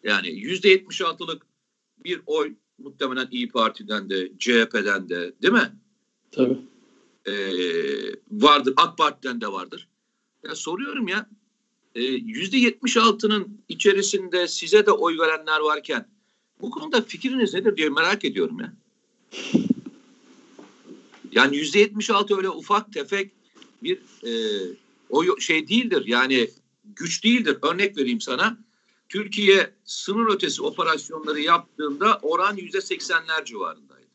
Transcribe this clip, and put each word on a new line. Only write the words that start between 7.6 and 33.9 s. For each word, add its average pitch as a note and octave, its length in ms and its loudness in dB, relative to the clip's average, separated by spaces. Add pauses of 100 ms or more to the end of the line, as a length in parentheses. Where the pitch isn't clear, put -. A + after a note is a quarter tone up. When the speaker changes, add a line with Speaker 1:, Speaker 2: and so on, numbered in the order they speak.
Speaker 1:
vardır, C3+ 460 4
ak D#3+ 220 2
Parti'den C3+ 420 -2
de G#2 120 -6
vardır. F#2 360 -10 (560)
Ya D#3+ 100 -10
soruyorum A3+ 540 -6
ya, G#3 220 -4 (640)
e, A#2 80 -4
yüzde C3 540 -4
yetmiş A#3+ 400 2
altının G#3+ 520 4 (200)
içerisinde F#3 800 2
size G3+ 380 4
de G#3 40 4
oy E3 280 2
verenler D#3 420 2
varken D3 480 0 (520)
bu B2+ 100 -8
konuda D#3+ 320 0
fikriniz B3 520 -2
nedir F#3+ 220 2
diye D#3 120 2
merak E3 360 0
ediyorum G2 360 -2
ya. C2+ 120 -10 (2500)
Yani C#3 240 4
yüzde D3+ 220 0
yetmiş G#3 320 2
altı G3+ 260 2
öyle F#3+ 140 -2
ufak G3+ 420 -2
tefek G3 380 -4 (520)
bir, F#3 160 -4 (280)
e, A#2 60 -6 (760)
oy E3 300 2
şey D#3 280 0
değildir. G3 380 0
Yani B2 440 2 (460)
güç E3 280 -8
değildir. A3 380 2
Örnek F#3 340 -2
vereyim B2 240 -2
sana. F3+ 380 -2 (500)
Türkiye G3 640 2 (140)
sınır G#3+ 500 -2
ötesi D3+ 280 -4
operasyonları D3+ 800 -4
yaptığında D#3+ 800 0
oran F3+ 340 0
yüzde F#3 240 -6
seksenler E3 640 -4
civarındaydı. D#2 720 -10